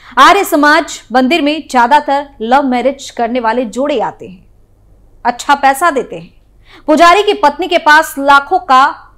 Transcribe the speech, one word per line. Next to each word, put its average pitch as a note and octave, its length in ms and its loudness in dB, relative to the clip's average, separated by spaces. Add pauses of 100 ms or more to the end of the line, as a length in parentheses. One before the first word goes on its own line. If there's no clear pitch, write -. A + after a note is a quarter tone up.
(180)
आर्य F4 260 4
समाज D4 580 0 (100)
मंदिर C4 300 0
में D4 300 -4
ज्यादातर C#4+ 580 0 (120)
लव B3 220 0
मैरिज B3+ 460 -4
करने A#3+ 300 -6
वाले A#3 260 -4
जोड़े B3 340 -4
आते D#3+ 280 -10
हैं, F#3 200 -20 (800)
अच्छा B3 300 -2
पैसा C#4 360 0
देते B3 240 -6
हैं। E3+ 260 -20 (460)
पुजारी E4+ 360 4
की G#4 100 0
पत्नी D4 340 -2
के E4+ 100 -2
पास D#4+ 420 2
लाखों C#4 400 2
का C#4+ 580 0